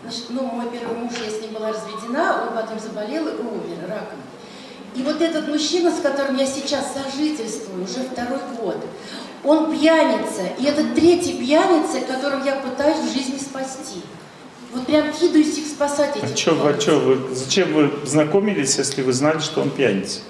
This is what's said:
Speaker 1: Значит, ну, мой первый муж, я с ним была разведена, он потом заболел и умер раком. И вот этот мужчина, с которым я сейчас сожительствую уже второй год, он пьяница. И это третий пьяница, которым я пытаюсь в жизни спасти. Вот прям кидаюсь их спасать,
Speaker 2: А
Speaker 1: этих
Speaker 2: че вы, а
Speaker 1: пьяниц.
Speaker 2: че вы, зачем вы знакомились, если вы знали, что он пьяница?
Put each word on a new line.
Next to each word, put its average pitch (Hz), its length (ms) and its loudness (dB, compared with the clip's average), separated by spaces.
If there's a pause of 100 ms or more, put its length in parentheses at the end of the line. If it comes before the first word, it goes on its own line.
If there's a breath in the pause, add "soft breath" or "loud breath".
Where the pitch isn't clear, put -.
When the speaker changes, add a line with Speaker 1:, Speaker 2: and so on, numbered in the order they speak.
Speaker 1:
Значит, - 260 -10
ну, 254 140 -4
мой 233 280 -6
первый 233 260 -6
муж, 233 160 -6 (100)
я 214 80 -6
с 214 100 -6
ним 214 120 -10
была 220 160 -4
разведена, 233 800 -2
он 233 60 -6
потом 214 240 -6
заболел 220 480 -6
и - 40 -4
умер 175 560 -8
раком. - 300 -8 (800 loud breath)
И 254 80 -4
вот 302 180 0
этот 330 260 0
мужчина, 339 440 2
с - 100 -4
которым 269 340 0
я 269 100 2
сейчас 262 480 -4
сожительствую 269 920 -4
уже 254 260 -6
второй 247 280 -4 (200)
год, 208 160 -4 (720 loud breath)
он 311 260 4
пьяница. 277 680 4 (180)
И 254 60 2
это 294 180 2 (120)
третий 330 380 6
пьяница, 302 680 4
которым 262 420 -2
я 277 120 2
пытаюсь 285 420 0
в - 160 -2
жизни 262 240 -2
спасти. 262 640 -8 (720)
Вот 254 140 -4
прям 302 260 4
кидаюсь 320 460 4
их - 80 -6
спасать, 285 540 0
Speaker 2:
А - 40 -2
Speaker 1:
этих 226 100 -2
Speaker 2:
че 165 200 4
вы, 143 160 4
а - 20 4
Speaker 1:
пьяниц. 143 100 0
Speaker 2:
че 151 160 6
вы, 131 360 2
зачем 165 380 0
вы 147 180 6 (140)
знакомились, 151 760 2
если 135 240 -2
вы 127 100 2
знали, 147 260 2
что 139 220 -2
он 139 80 2
пьяница? 107 500 0 (100)